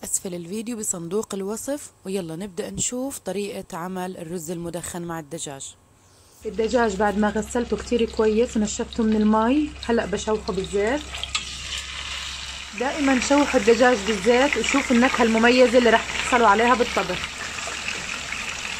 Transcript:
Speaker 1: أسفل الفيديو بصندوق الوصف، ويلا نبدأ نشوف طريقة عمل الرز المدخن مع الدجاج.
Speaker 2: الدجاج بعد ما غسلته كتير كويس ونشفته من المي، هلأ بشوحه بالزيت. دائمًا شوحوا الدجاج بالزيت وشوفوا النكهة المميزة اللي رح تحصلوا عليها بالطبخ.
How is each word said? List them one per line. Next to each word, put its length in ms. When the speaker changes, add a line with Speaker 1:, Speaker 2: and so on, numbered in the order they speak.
Speaker 1:
أسفل 300
الفيديو 420
بصندوق 580
الوصف، 580
ويلا 300
نبدأ 340
نشوف 480
طريقة 580
عمل 400
الرز 340
المدخن 520
مع 180
الدجاج. 540
Speaker 2:
الدجاج 500
بعد 220
ما 100
غسلته 480
كتير 340
كويس 460
ونشفته 460
من 140
المي، 540
هلأ 180
بشوحه 460
بالزيت. 480
دائمًا 400
شوحوا 400
الدجاج 360
بالزيت 500
وشوفوا 400
النكهة 260
المميزة 560
اللي 120
رح 140
تحصلوا 420
عليها 280
بالطبخ. 540